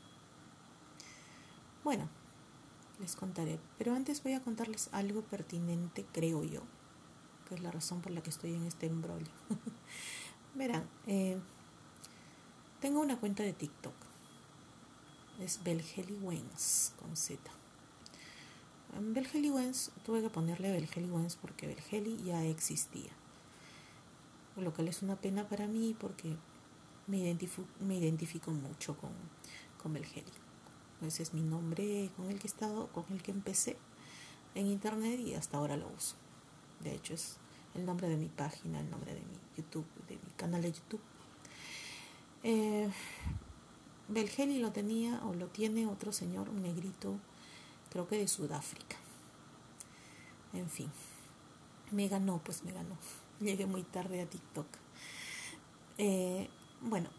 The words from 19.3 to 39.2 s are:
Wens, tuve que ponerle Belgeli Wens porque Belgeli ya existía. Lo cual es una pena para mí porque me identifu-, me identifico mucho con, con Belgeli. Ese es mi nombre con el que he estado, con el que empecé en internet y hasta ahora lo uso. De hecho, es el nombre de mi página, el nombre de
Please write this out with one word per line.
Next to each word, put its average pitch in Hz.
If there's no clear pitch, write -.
Wens, 254
tuve 226
que 220
ponerle 175
Belgeli 175
Wens 170
porque -
Belgeli 208
ya 170
existía. -
Lo 175
cual 165
es 170
una 196
pena 202
para 208
mí 220
porque 165
me 196
identifu-, 180
me 196
identifico 160
mucho 143
con, -
con 156
Belgeli. -
Ese 160
es 160
mi 160
nombre 170
con 185
el 202
que 196
he 202
estado, 220
con 170
el 190
que -
empecé 196
en 196
internet 220
y 220
hasta 151
ahora 143
lo -
uso. -
De 135
hecho, -
es -
el 180
nombre 180
de 160
mi 160
página, 156
el 151
nombre -
de -